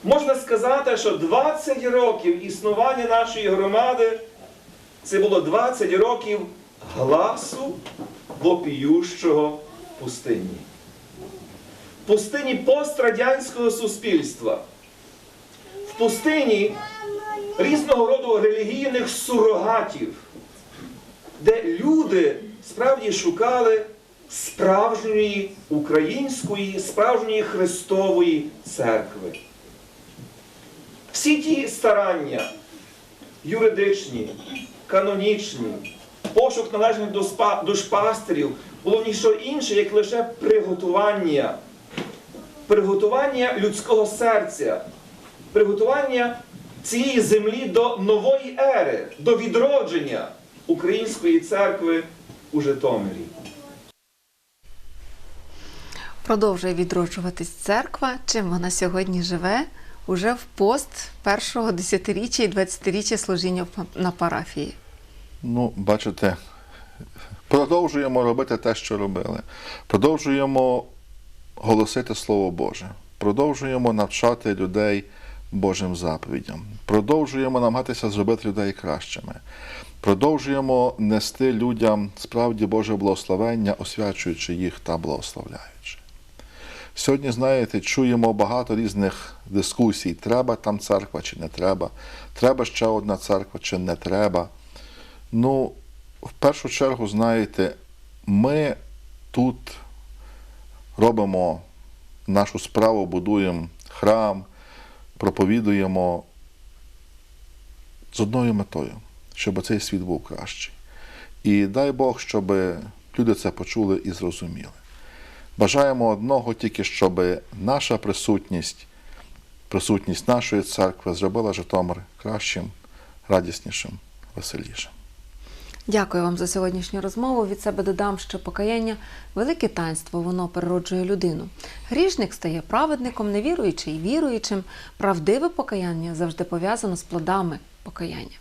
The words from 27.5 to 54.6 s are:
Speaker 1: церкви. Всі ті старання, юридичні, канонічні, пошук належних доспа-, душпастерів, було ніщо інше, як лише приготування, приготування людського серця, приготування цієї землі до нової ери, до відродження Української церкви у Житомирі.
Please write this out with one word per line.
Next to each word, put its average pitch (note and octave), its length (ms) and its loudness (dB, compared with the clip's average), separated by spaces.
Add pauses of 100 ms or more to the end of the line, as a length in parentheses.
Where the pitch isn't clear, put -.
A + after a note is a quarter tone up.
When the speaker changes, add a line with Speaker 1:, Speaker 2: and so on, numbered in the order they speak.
Speaker 1:
церкви. A2 640 -4 (1700)
Всі D4+ 260 2
ті D4+ 300 0
старання, F#3 840 0 (920)
юридичні, F3 920 2 (520)
канонічні, G3 840 0 (600)
пошук - 400 4
належних G#3 380 2
доспа-, F#3+ 540 2
душпастерів, G3+ 880 0 (280)
було A3 200 4
ніщо A3 280 4
інше, B3 440 0
як G#3 180 2
лише A#3 300 2
приготування, F#3 1300 2 (1120)
приготування G#3+ 880 4
людського G#3 480 4
серця, - 760 0 (720)
приготування A#3+ 880 4 (440)
цієї B3 380 2
землі A3 440 2
до A3 320 2
нової B3+ 640 2
ери, A3 480 2 (120)
до A#3 180 4
відродження G3 880 2 (400)
Української E3+ 720 2
церкви E3+ 640 0 (480)
у D3+ 100 0
Житомирі. B2 640 0 (3000)